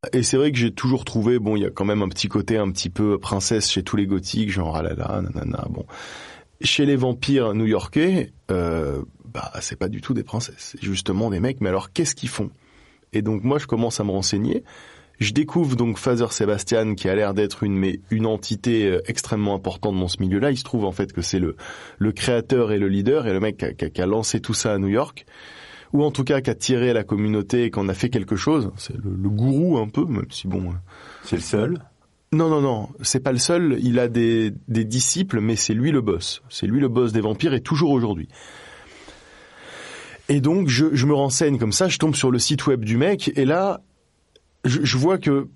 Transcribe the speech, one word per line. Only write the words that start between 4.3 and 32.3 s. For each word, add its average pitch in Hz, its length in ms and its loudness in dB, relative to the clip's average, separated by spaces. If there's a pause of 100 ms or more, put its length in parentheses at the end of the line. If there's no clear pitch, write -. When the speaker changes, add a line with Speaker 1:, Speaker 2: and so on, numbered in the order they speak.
Speaker 1:
genre, 82 240 -2
ah 80 60 -2
là 82 120 -4
là, 87 280 -4
nanana, - 460 -6
bon. - 160 -8 (760)
Chez - 260 2
les 147 80 4
vampires 127 600 2
new-yorkais, 113 760 2 (220)
euh, 82 500 -2 (220)
bah, - 260 -10 (100)
c'est - 160 -8
pas 95 120 -4
du 107 120 -8
tout - 140 -4
des 107 80 -2
princesses, - 560 -10
c'est - 60 -12
justement 98 460 -2
des 92 100 -2
mecs, 127 200 -2
mais 101 80 0
alors 95 240 -2
qu'est-ce - 220 -2
qu'ils - 140 -8
font ? - 220 -6 (600)
Et 110 100 -2
donc 107 200 -2
moi, 135 160 2
je 143 80 -6
commence 117 320 -2
à 107 60 -2
me 101 80 -2
renseigner. 101 500 -2 (560)
Je 107 140 -2
découvre 151 420 0
donc 120 240 0
Father 120 320 0
Sébastien, 107 640 0
qui 95 140 -2
a 95 80 2
l'air 101 180 0
d'être 104 300 0
une, 101 120 0
mais 95 220 0 (140)
une 110 140 2
entité, 110 600 0
euh, 90 200 2
extrêmement 104 500 -2
importante 95 420 -2
dans 90 100 0
ce - 120 -6
milieu-là. 101 320 2
Il 123 60 -2
se 135 60 -10
trouve 110 200 -2
en 95 80 -2
fait 95 200 -4
que 87 100 -6
c'est 95 180 0
le, 85 160 -2 (420)
le 104 140 2
créateur 120 580 2
et 104 80 2
le 98 80 2
leader, 110 400 2
et 101 60 0
le 95 80 0
mec 107 160 -2
qui - 80 -4
a, - 80 -4
qui - 140 -6
a, 80 40 -4
qui - 100 -6
a 90 60 2
lancé 110 340 0
tout 110 140 -4
ça 107 200 0
à 101 40 0
New 98 100 0
York, 123 380 -2 (680)
ou 143 120 2
en 147 60 2
tout 139 140 -2
cas 139 180 2
qui 131 80 0
a 110 40 0
tiré 123 380 2
la 110 120 2
communauté 107 600 0
et 113 60 0
qui - 80 -4
en 98 100 0
a 95 60 0
fait 120 160 -2
quelque 110 260 0
chose. 120 400 0
C'est - 200 -12
le, 104 200 -8
le 95 140 -2
gourou 135 480 2
un 107 100 -2
peu, 139 160 0
même 135 260 -2
si - 180 -8
bon, 92 220 -2
euh, 87 40 -6 (480)
Speaker 2:
C'est - 140 -4
le - 60 -4
seul ? 127 360 0 (540)